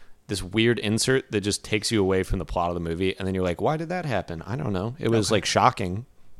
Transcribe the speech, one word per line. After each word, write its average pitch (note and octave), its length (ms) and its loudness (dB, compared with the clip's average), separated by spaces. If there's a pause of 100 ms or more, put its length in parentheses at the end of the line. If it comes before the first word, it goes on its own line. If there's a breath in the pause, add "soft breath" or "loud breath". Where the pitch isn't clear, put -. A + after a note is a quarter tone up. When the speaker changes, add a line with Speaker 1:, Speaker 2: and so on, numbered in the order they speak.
(260 soft breath)
Speaker 1:
this F#2+ 160 -4
weird A2 360 4
insert A2+ 540 0
that G#2 80 2
just G2+ 240 -2
takes - 260 -2
you A2 100 4
away F#2+ 240 4
from G2 160 -2
the D#2+ 40 -6
plot F2 240 -2
of F2 60 -2
the F2 60 -4
movie, E2+ 380 -2
and F#2+ 80 -4
then F#2+ 80 -2
you're F#2 100 0
like, F2 160 -2
"Why C3+ 180 0
did D#3+ 100 -8
that F3+ 160 -6
happen? F2 380 -4
I G#2 140 -8
don't C#3 160 -4
know. G2+ 260 -2
It - 100 -2
was, A2 200 4
Speaker 2:
Okay. A2 80 2
Speaker 1:
like, F#2 100 0
shocking." G2+ 580 2 (360)